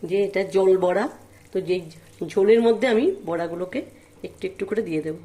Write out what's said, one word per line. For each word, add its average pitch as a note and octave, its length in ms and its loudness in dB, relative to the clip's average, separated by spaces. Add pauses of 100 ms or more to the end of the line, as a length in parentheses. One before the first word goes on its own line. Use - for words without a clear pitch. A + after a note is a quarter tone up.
যে F#3+ 80 -2 (100)
এটা F#3+ 140 -2 (140)
জল F#3+ 160 6 (140)
বড়া, F#3 200 2 (460)
তো - 60 -4 (100)
যেই F#3 140 -2 (500)
ঝোলের G#3+ 340 6
মধ্যে A3+ 280 2
আমি A#3 120 2 (240)
বড়াগুলোকে E3+ 500 -6 (480)
একটু - 220 -14
একটু F#3+ 200 -8
করে G#3+ 200 -2
দিয়ে D#3 160 -2
দেবো। D#3 200 -8